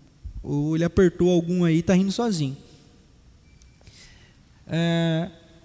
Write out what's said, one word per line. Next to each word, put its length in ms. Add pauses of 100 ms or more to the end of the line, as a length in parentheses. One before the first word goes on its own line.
(420)
ou 320
ele 100
apertou 460
algum 340
aí 140
e 40
tá 120
rindo 180
sozinho." 440 (2250)
É, 600 (340)